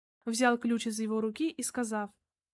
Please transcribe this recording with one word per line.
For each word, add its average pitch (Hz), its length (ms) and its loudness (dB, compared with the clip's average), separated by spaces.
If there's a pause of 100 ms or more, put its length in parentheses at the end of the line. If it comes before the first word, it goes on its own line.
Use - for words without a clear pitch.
(260)
взял 240 320 4
ключ 233 280 0
из 214 140 -4
его 220 220 0
руки 220 280 -2
и, 254 120 -8
сказав: 214 480 -4 (440)